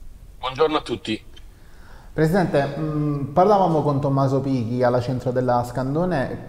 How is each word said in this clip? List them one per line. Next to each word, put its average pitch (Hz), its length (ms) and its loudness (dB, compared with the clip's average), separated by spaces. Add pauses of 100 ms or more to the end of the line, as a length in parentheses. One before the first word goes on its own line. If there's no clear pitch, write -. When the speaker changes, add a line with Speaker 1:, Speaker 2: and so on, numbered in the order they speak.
(400)
Speaker 1:
Buongiorno 147 380 0
a 143 40 0
tutti. 110 400 -6 (920)
Speaker 2:
Presidente, 156 680 2
mm, 147 540 -2
parlavamo 180 480 4
con 139 180 0
Tommaso 135 400 2
Pichi 123 440 -2
alla 123 180 4
centro 127 300 -2
della 123 340 2
Scandone, 139 840 -2